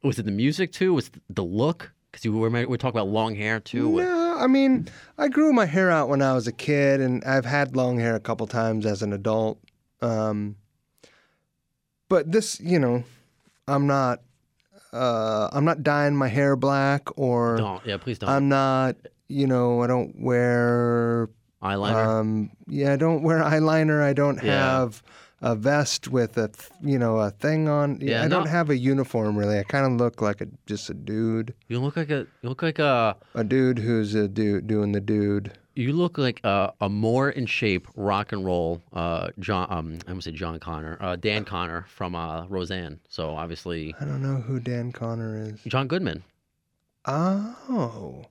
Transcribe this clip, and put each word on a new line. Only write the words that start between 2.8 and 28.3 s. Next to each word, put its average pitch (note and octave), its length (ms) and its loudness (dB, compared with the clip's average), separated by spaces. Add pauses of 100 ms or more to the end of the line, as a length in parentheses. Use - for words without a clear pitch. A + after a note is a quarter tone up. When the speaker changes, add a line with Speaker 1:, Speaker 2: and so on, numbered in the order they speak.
Speaker 1:
about G2 80 -2
long A2 280 0
hair, G#2+ 260 -2
too. D4+ 360 0
Speaker 2:
No, E4+ 400 0
I - 100 0
mean, C4+ 420 4 (280)
I D4 120 0
grew D4 240 4
my A3+ 120 4
hair F3+ 240 4
out D3+ 200 4
when C#3 120 2
I C3+ 120 4
was B2 120 0
a A#2 60 -4
kid, C#3 480 2
and B2+ 240 0
I've C3 220 0
had C3 320 0
long B2 220 2
hair A#2 160 2
a A2 40 -2
couple A2+ 280 -4
times A2+ 380 0
as G#2 160 0
an G#2 120 -2
adult. A2 460 -2 (420)
Um, G#2+ 560 -2 (1500)
but D#3+ 240 4
this, A3 260 0
you F3 200 2
know, B2 260 2 (600)
I'm C#3+ 220 2
not, C3+ 320 2 (720)
uh, A2 600 0
I'm C#3+ 100 2
not D#3 200 0
dyeing D3 340 2
my C3+ 100 2
hair C#3 300 2
black, C#3 500 0 (100)
or A#2+ 380 2
Speaker 1:
Don't. G2+ 300 -2
Yeah, G2+ 100 -4
please G#2+ 240 -8
don't. G2 100 -2
Speaker 2:
I'm C#3 200 2
not, C3 480 2 (320)
you C#3 180 0
know, B2 340 2
I A#2+ 60 2
don't B2 320 0
wear A#2+ 1080 2 (340)
Speaker 1:
Eyeliner? G#2 420 2 (140)
Speaker 2:
um, A2 320 -2 (160)
yeah, C#3+ 240 0
I C#3 60 2
don't D#3 260 2
wear E3 160 4
<laughs> - 20 2
eyeliner. D#3 640 4
I C#3+ 80 4
don't C#3 320 2
Speaker 1:
Yeah. C3 360 2
Speaker 2:
have A#2+ 220 -4 (420)
a A#2+ 120 0
vest C#3 540 0
with A#2+ 280 0
a G#2+ 120 0
th-, - 200 -18 (140)
you C#3 160 2
know, A2+ 180 2
a G#2 140 2
thing D#3 360 0
on. D3 320 0
Speaker 1:
Yeah, A#2 240 0
Speaker 2:
I - 40 2
don't F3+ 160 2